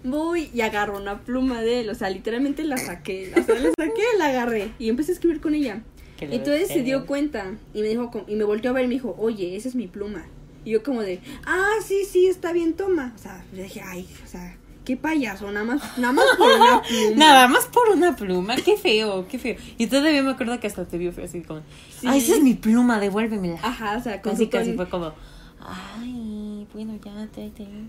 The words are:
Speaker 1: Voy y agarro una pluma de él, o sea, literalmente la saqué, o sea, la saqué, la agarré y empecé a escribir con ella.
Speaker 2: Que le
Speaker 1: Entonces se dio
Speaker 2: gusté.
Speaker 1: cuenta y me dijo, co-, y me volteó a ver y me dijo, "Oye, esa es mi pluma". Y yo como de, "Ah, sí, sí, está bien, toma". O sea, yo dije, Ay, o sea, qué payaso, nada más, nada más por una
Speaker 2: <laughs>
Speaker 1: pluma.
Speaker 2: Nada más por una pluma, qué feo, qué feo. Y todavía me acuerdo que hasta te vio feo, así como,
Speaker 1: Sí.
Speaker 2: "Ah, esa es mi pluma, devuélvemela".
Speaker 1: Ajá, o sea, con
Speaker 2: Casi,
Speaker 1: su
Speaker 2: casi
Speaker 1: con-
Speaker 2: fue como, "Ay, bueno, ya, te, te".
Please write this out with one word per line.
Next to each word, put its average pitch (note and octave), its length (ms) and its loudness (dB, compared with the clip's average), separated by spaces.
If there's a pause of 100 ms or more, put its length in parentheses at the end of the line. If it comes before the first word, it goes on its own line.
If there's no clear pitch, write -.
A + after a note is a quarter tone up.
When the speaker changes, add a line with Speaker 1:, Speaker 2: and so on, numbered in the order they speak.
Speaker 1:
Voy D#4 500 -2
y A#3+ 80 -2
agarro G#3 360 -2
una G3+ 240 -8
pluma B3+ 400 -2
de A#3+ 200 0
él, G#3+ 80 -6
o G#3 60 -6
sea, G3+ 140 -4
literalmente B3 540 -4
la C#4+ 140 -2
saqué, F#3+ 600 -8
o F4 60 4
sea, A4+ 120 4
la A4+ 220 2
saqué, G4 260 -2 (140)
la D#4+ 100 2
agarré A#3+ 520 -2
y A3 100 -2
empecé D4 220 -2
a F4 40 0
escribir E4 260 0
con D4+ 120 0
ella. A#3+ 280 -2 (380)
Speaker 2:
Que - 80 -10
le - 100 -6
Speaker 1:
Entonces D4 320 0
se E4 120 0
dio C4 160 0
Speaker 2:
gusté. C4 100 -6
Speaker 1:
cuenta C#4 440 -4 (240)
y G#3+ 60 -4
me G#3+ 80 -2
dijo, A#3 200 -4
co-, G#3 180 -10
y G#3 80 -6
me G#3+ 80 0
volteó A3 280 0
a - 20 0
ver B3+ 120 0
y - 20 0
me B3 80 -2
dijo, G#3 240 -6
"Oye, G3 360 -4
esa G#3+ 140 -8
es B3 60 -10
mi A3 120 -4
pluma". G3+ 380 -10 (400)
Y G#3+ 60 -6
yo A3 100 2
como B3 220 -2
de, F3+ 160 -6 (260)
"Ah, F#4 240 2 (160)
sí, G4 240 0
sí, F4+ 180 4
está F4+ 260 0
bien, E4 200 0
toma". E4 420 -2
O - 40 -20
sea, F#3 260 -18 (100)
yo F#3+ 80 -12
dije, G3 180 -14
Ay, F#3 260 -12 (180)
o - 20 -20
sea, F3+ 300 -16 (300)
qué B3+ 80 -2
payaso, A3 560 -4
nada G#3 140 -4
más, B3 320 -4
nada B3 160 0
más E4+ 120 6 (120)
por A4+ 120 8
una A#4+ 320 8
Speaker 2:
<laughs> - 60 -10
Speaker 1:
pluma. - 300 2
Speaker 2:
Nada C4+ 320 10
más A#4 160 4
por A#4 240 4
una E4+ 260 4
pluma, F#3+ 400 -2
qué G#4 220 2
feo, G#3+ 500 0
qué C4 100 -10
feo. A#3+ 200 -6 (200)
Y A3+ 100 0
todavía C#4+ 360 2
me C4+ 80 0
acuerdo B3 300 -4
que G#3+ 60 -6
hasta F#3+ 180 -8
te F3+ 120 -8
vio F3 140 -4
feo, F3 140 -12
así F3 160 -12
como, D#3 180 -12 (400)
Speaker 1:
Sí. B3+ 80 -4
Speaker 2:
"Ah, B3+ 80 4
esa C#4 200 4
es D#4+ 60 6
mi B3+ 120 6
pluma, A#3 480 4
devuélvemela". G3+ 600 -2
Speaker 1:
Ajá, A3 360 -4
o B3 40 -6
sea, G#3 200 -8
con G#3 100 -4
Speaker 2:
Casi, A3 140 2
Speaker 1:
su A3 40 -10
Speaker 2:
casi F#3 200 0
Speaker 1:
con- F3+ 80 -4
Speaker 2:
fue F3+ 120 -4
como, E3+ 220 -6 (480)
"Ay, G#3+ 1120 -12
bueno, A3 300 -10
ya, G#3 320 -12
te, G#3+ 140 -14
te". G#3 180 -16 (220)